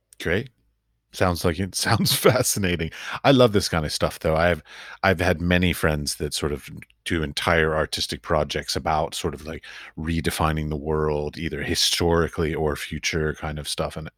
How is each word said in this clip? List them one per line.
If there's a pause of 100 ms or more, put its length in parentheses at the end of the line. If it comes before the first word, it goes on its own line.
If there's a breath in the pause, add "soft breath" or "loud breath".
(220)
Great. (600)
Sounds
like
it
<laughs>
sounds
fascinating. (340 loud breath)
I
love
this
kind
of
stuff,
though.
I've, (400 loud breath)
I've
had
many
friends
that
sort
of (360)
do
entire
artistic
projects
about
sort
of,
like, (340 loud breath)
redefining
the
world,
either
historically
or
future
kind
of
stuff.
And,